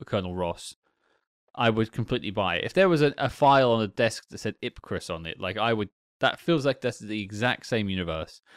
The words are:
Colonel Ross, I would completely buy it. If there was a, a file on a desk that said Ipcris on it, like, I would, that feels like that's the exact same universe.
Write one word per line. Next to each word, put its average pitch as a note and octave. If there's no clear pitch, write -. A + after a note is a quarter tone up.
Colonel F2+
Ross, F2
I A#2
would A2
completely A#2
buy F2+
it. -
If -
there F#3+
was D#3
a, C#3+
a C3
file C3+
on A2+
a G#2+
desk -
that -
said G#2+
Ipcris -
on E2
it, -
like, F#2+
I A2+
would, G#2+
that -
feels D#3
like C3
that's A#2+
the G#2+
exact G#2+
same G#2+
universe. E2